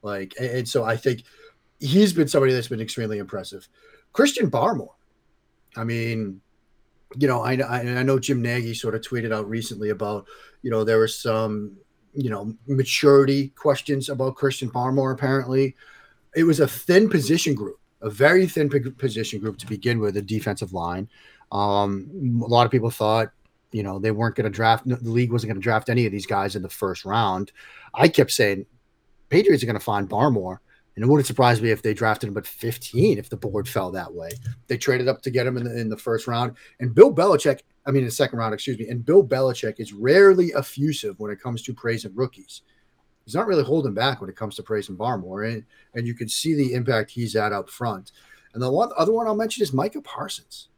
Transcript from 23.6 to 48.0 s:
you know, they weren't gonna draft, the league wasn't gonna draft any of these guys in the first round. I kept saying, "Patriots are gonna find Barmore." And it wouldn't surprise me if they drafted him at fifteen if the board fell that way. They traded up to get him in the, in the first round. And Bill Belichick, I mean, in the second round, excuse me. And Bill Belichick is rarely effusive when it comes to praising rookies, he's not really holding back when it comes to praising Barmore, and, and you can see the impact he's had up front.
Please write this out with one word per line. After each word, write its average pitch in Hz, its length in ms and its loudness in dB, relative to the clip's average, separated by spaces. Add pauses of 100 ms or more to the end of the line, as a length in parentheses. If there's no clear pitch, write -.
you 107 100 -4
know, 98 160 -6
they 107 120 0
weren't 110 240 0
gonna 110 140 -2
draft, 113 380 2
the 120 220 -4
league 117 240 0
wasn't 113 160 -2
gonna 98 100 -4
draft 107 300 0
any 120 160 2
of 101 80 -2
these 98 120 -6
guys 98 300 -2
in 98 60 -6
the 90 80 -10
first - 340 -6
round. 101 480 -2 (420)
I 147 140 6
kept 151 240 4
saying, 101 340 0 (640)
"Patriots 165 340 4
are 123 60 -4
gonna 110 140 -4
find 101 280 -4
Barmore." 104 500 0 (360)
And 104 80 -6
it 120 60 2
wouldn't 143 180 4
surprise 120 340 4
me 113 100 0
if 104 100 -2
they 107 120 -2
drafted 110 360 -2
him 101 80 -6
at 101 100 -10
fifteen 120 720 -2
if - 100 -12
the - 80 -10
board 101 320 -6
fell 92 240 -4
that 87 220 -10
way. 82 180 -12 (360)
They 123 100 -4
traded 127 320 0
up 135 140 -2
to 135 60 -6
get 123 160 0
him 127 120 -2
in 120 80 -6
the, 120 120 -6
in 113 120 -4
the 107 80 -6
first 113 280 -4
round. 120 300 -2 (240)
And 123 160 -4
Bill 220 180 10
Belichick, 160 460 2 (260)
I 143 60 -4
mean, 131 120 2
in 120 40 -2
the 117 40 -6
second 127 280 0
round, 113 140 -2
excuse 110 260 -6
me. 113 80 -8
And 120 180 -8
Bill 165 200 6
Belichick 123 560 -2
is 104 100 -10
rarely 175 640 6
effusive 135 640 -4
when 104 120 -8
it 101 100 -12
comes 120 220 -8
to 127 100 -10
praising 113 420 -6
rookies, 123 460 -8 (640)
he's 110 100 -10
not 214 120 0
really 170 160 2
holding 131 300 0
back 120 280 -2
when 95 80 -12
it 92 60 -16
comes 107 200 -10
to 104 80 -12
praising 98 320 -6
Barmore, 104 560 -6
and, 110 120 -8 (300)
and 117 140 -6
you 120 60 -6
can 117 160 -10
see - 240 -2
the 135 200 0
impact 120 380 -2
he's 113 220 -6
had 107 180 0
up 101 180 -6
front. 101 420 -8 (420)